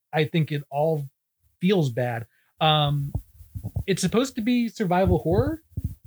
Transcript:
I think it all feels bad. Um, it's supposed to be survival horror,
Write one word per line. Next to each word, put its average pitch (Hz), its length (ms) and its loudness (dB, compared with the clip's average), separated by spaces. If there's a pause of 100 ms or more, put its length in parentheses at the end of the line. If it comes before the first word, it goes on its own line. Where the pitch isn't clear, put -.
(140)
I 156 100 2
think 156 260 0
it 147 200 -4
all 147 360 0 (540)
feels 180 300 2
bad. 117 360 -4 (320)
Um, 147 540 2 (760)
it's 196 140 -2
supposed 233 360 -2
to 247 40 -6
be 233 300 0
survival 180 480 2
horror, 277 420 0 (460)